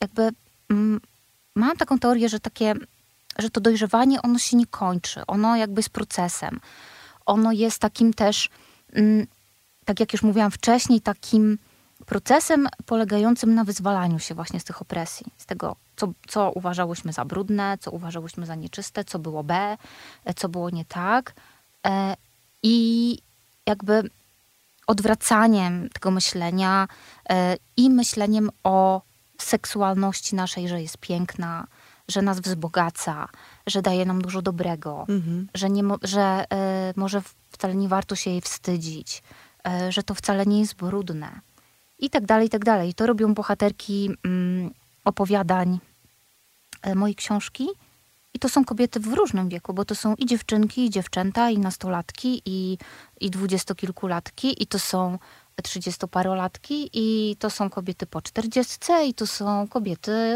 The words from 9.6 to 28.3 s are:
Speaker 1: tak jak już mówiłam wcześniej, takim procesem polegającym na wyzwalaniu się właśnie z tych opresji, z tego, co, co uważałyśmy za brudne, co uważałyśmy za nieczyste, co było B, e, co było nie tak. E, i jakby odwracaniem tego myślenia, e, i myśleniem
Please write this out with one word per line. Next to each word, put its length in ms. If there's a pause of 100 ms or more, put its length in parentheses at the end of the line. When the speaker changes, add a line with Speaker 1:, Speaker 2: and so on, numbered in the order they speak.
Speaker 1:
tak 140
jak 140
już 100
mówiłam 280
wcześniej, 500
takim 560 (480)
procesem 600 (180)
polegającym 680
na 80
wyzwalaniu 560
się 160
właśnie 240
z 40
tych 180
opresji, 440 (120)
z 80
tego, 300 (200)
co, 120 (200)
co 240
uważałyśmy 640
za 120
brudne, 560
co 100
uważałyśmy 540
za 100
nieczyste, 480
co 160
było 240
B, 340 (480)
e, 80
co 160
było 200
nie 160
tak. 480 (540)
E, 280 (480)
i 540 (480)
jakby 440 (800)
odwracaniem 1040
tego 180
myślenia, 760 (420)
e, 280 (200)
i 120
myśleniem 600 (140)